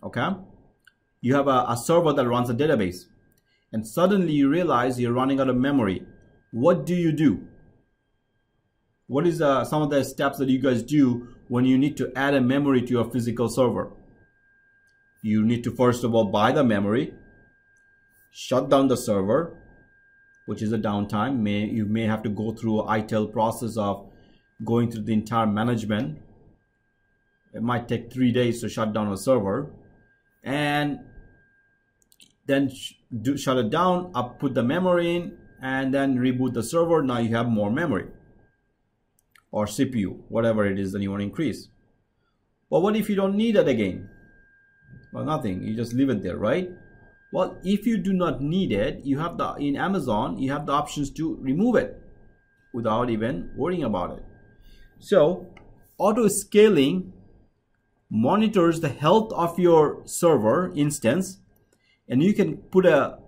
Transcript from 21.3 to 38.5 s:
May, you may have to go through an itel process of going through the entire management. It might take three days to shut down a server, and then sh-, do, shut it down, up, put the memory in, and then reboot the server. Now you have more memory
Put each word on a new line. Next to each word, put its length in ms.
May, 260
you 220
may 160
have 220
to 40
go 240
through 300
an 200
itel 300
process 460
of 320
going 280
through 140
the 100
entire 320
management. 720
It 80
might 260
take 240
three 200
days 280
to 80
shut 240
down 180
a 60
server, 540
and 560
then 240
sh-, 240
do, 160
shut 180
it 140
down, 440
up, 240
put 140
the 100
memory 540
in, 220
and 320
then 240
reboot 340
the 100
server. 400
Now 180
you 140
have 140
more 220
memory 380